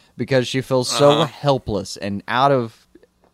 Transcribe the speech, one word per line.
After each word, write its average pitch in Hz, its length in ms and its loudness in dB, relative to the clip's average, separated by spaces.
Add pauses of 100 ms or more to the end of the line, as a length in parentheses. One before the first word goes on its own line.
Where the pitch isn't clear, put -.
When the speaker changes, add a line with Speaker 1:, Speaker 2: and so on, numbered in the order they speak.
(180)
Speaker 1:
because 127 300 0
she 131 140 -4
feels 127 260 -2
so 143 240 4
Speaker 2:
Uh-huh. 117 140 2
Speaker 1:
helpless 117 720 -4
and 101 300 -6
out 131 240 2
of, 117 340 -2 (480)